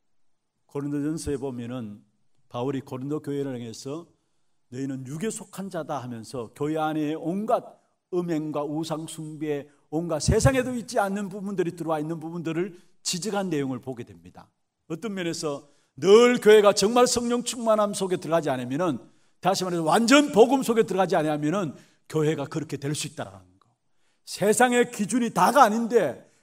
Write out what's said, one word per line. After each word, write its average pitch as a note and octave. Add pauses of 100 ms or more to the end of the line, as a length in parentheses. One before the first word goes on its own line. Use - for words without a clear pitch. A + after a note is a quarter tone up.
(680)
고린도전서에 C#3+
보면은 B2 (440)
바울이 B2+
고린도 C#3
교회를 C#3
향해서 C3+ (640)
"너희는 C3
육에 D#3+
속한 G3
자다." D#3
하면서 A#2+
교회 D#3
안에 D#3
온갖 F3 (500)
음행과 D#3
우상 D#3
숭배, D3+ (220)
온갖 D#3+
세상에도 B3+
있지 A#3
않는 G3
부분들이 F#3
들어와 D#3+
있는 D#3
부분들을 E3 (240)
지적한 F#3+
내용을 C#3
보게 A#2+
됩니다. F2+ (400)
어떤 E3+
면에서 E3 (280)
늘 A3+
교회가 G#3
정말 A#3+
성령 A#3+
충만함 G#3+
속에 F#3
들어가지 D3+
않으면은, C3 (420)
다시 F3+
말해서 F3
완전 A3+
복음 B3+
속에 A3+
들어가지 F#3+
않으면은 D3+ (340)
교회가 D3+
그렇게 D3+
될 C#3+
수 -
있다라는 G2 (180)
거. - (580)
세상의 A#3+
기준이 A3
다가 A#3+
아닌데 G#3+ (120)